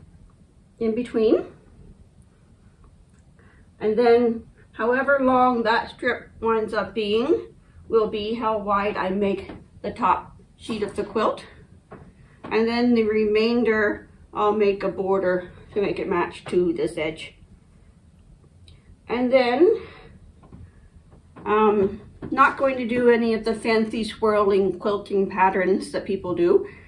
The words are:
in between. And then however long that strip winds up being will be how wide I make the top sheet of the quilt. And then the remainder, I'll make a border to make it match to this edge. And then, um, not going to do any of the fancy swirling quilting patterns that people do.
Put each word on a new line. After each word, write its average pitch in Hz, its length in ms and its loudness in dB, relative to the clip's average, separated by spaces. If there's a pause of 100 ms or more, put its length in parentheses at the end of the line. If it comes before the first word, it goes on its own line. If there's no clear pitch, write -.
(760)
in 226 160 -2
between. 240 540 0 (2250)
And 214 180 0
then 233 500 4 (260)
however 254 460 0
long 254 440 2
that 220 260 0
strip - 400 -6 (100)
winds 220 360 -2
up 196 180 -4
being 233 540 0 (420)
will 214 200 2
be 214 260 -6
how 220 240 -2
wide 202 360 -2
I 185 140 -4
make 196 420 -2 (300)
the 202 100 -8
top - 480 -2 (160)
sheet 214 280 -8
of 190 120 -8
the 202 80 -4
quilt. - 420 -4 (960)
And 226 240 0
then 240 260 2
the 226 120 2
remainder, 214 1040 0 (240)
I'll 208 220 0
make 202 300 0
a 190 60 -2
border 185 600 -2 (240)
to 208 80 -2
make - 160 -2
it - 100 -6
match - 380 -4
to 180 280 0
this 165 220 -4
edge. 160 380 -8 (1800)
And 247 220 0
then, 262 500 4 (1600)
um, 208 560 2 (280)
not 269 280 2
going 269 200 0
to 247 80 -4
do 240 240 2
any 233 240 4
of 214 120 -4
the 220 100 -2
fancy 220 480 -2
swirling 208 760 0
quilting 202 500 -2
patterns 190 640 0
that 185 100 -4
people 185 320 -4
do. - 320 2 (200)